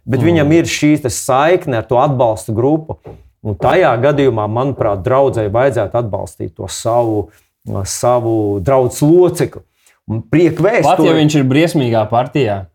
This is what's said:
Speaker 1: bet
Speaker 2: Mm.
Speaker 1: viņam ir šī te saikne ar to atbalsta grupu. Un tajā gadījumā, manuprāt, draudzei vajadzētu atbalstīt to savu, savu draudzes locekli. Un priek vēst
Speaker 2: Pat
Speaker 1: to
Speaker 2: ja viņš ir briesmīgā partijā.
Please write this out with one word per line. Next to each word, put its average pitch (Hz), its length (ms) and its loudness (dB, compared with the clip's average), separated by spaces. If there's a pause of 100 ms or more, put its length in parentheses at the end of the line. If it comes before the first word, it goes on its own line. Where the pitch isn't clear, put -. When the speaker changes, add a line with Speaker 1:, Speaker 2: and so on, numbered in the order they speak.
Speaker 1:
bet 123 140 -2
Speaker 2:
Mm. 113 40 2
Speaker 1:
viņam 156 280 2
ir 165 120 4
šī 151 380 0
te 127 60 -2
saikne 143 680 0
ar 110 80 -2
to 123 120 0
atbalsta 123 580 0
grupu. 151 420 -2 (460)
Un 107 120 -6
tajā 135 480 2
gadījumā, 131 460 0
manuprāt, 117 540 -2
draudzei 120 480 0
vajadzētu 117 420 0
atbalstīt 101 640 -6
to 95 140 -12
savu, 113 600 -2 (560)
savu 113 760 -2
draudzes 127 420 0
locekli. 170 600 2 (460)
Un 107 140 -6
priek 165 360 2
vēst 196 240 2
Speaker 2:
Pat 160 160 2
Speaker 1:
to 156 60 2
Speaker 2:
ja 165 100 4
viņš 156 220 2
ir 135 80 2
briesmīgā 131 640 0
partijā. 120 560 -2 (100)